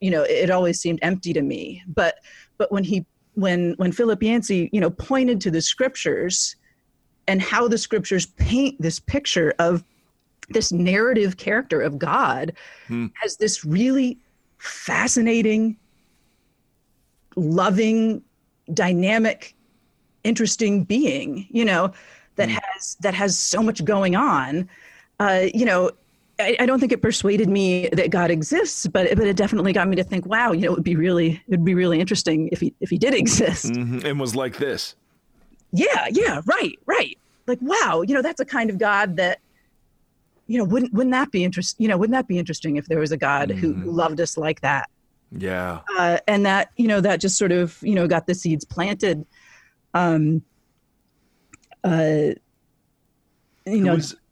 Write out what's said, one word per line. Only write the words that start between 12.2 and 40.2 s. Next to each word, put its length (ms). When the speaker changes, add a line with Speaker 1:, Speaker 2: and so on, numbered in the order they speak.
Speaker 2:
Hmm. 200
Speaker 1:
as 140
this 260
really 520
fascinating, 1160
loving, 880
dynamic, 840
interesting 600
being, 640
you 140
know, 280
that 120
Speaker 2:
Hmm. 80
Speaker 1:
has, 280
that 140
has 240
so 240
much 220
going 320
on, 520
uh, 340
you 100
know, 260
I, 220
I 60
don't 140
think 120
it 80
persuaded 480
me 440
that 180
God 200
exists, 560
but, 300
but 100
it 100
definitely 360
got 160
me 80
to 80
think, 220
"Wow, 260
you 80
know, 120
it 20
would 100
be 120
really, 360
it 160
would 160
be 100
really 240
interesting 540
if 80
he, 200
if 100
he 80
did 160
exist." 580
Speaker 2:
Mm-hmm. 320
And 160
was 160
like 220
this. 380
Speaker 1:
Yeah, 380
yeah, 340
right, 400
right. 320
Like, 160
"Wow, 440
you 80
know, 60
that's 200
a 40
kind 240
of 80
God 400
that, 220